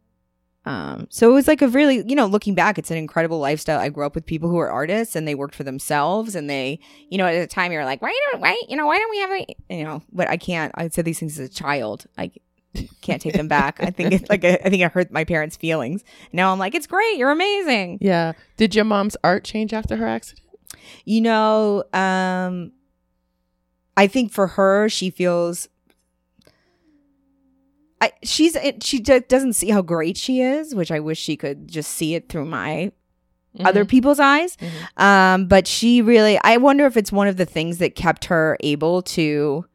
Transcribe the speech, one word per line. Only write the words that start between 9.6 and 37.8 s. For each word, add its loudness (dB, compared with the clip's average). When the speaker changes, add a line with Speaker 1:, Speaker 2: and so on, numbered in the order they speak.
Speaker 1:
you -8
know, -12
but -2
I -2
can't, -6
I -6
said -4
these -4
things -10
as -12
a -20
child. -6
I -10
can't -4
take -6
them -2
back. 0
I -2
think -2
it, 0
like, 2
I, 4
I 0
think 2
it 0
hurt -2
my -2
parents' -4
feelings. -4
Now 2
I'm -2
like, -4
"It's -6
great. 0
You're 2
amazing." -2
Speaker 2:
Yeah. 2
Did 2
your 4
mom's 0
art 2
change -6
after -6
her -4
accident? -8
Speaker 1:
You 2
know, 2
um, -2
I 6
think -2
for 0
her, 2
she -4
feels, -2
I, 0
she's, 2
it, -4
she -2
d-, 4
doesn't 0
see -2
how 4
great -2
she -2
is, -2
which -4
I -2
wish -6
she -6
could -8
just -8
see -4
it -8
through -6
my -6
Speaker 2:
Mm-hmm. -2
Speaker 1:
other 4
people's 4
eyes. 2
Speaker 2:
Mm-hmm. -8
Speaker 1:
Um, 6
but 6
she 4
really, 6
I 6
wonder 6
if 2
it's 0
one 2
of 0
the 0
things -4